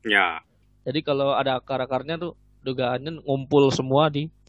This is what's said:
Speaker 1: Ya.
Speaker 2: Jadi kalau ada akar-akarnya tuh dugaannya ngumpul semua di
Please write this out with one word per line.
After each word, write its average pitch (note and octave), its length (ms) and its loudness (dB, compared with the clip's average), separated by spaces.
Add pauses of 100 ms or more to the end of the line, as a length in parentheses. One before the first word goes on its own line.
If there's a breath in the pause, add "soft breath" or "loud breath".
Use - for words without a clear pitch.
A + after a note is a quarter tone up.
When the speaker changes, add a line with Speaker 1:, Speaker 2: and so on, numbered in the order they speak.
Speaker 1:
Ya. F#2+ 360 2 (440)
Speaker 2:
Jadi C3+ 180 -4
kalau C#3 320 -2
ada C3 240 0
akar-akarnya C3 600 -4
tuh E3+ 160 -8 (280)
dugaannya C3 600 -6
ngumpul C#3 480 4
semua C3 380 2
di D3 200 -4 (200)